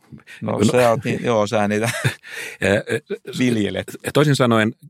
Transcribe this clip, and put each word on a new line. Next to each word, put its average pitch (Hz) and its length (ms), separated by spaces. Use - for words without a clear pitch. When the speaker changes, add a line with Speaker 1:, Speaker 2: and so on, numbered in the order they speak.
Speaker 1:
No, 110 100
Speaker 2:
No. 113 200
Speaker 1:
se 123 160
on 113 180
niin, 117 180
joo, 110 240
sä 104 200
niitä 107 180
Speaker 2:
<laughs> 120 60
Ää, 95 220
Speaker 1:
viljelet. 104 460
Speaker 2:
toisin 147 220
sanoen 113 380